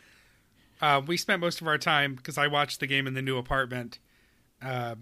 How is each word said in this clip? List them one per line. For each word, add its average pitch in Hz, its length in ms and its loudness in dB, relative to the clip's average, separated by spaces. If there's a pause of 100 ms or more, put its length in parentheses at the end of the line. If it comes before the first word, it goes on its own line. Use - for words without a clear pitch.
(840)
Uh, 143 240 4
we 175 120 0
spent 190 240 0
most 170 180 -2
of 165 60 -6
our 151 100 2
time, 143 400 2
'cause - 220 -10
I 147 80 4
watched 143 340 0
the 143 60 -2
game 139 200 0
in 131 60 -4
the 131 80 -4
new 135 160 -2
apartment, 123 600 -2 (640)
uh, 123 400 -4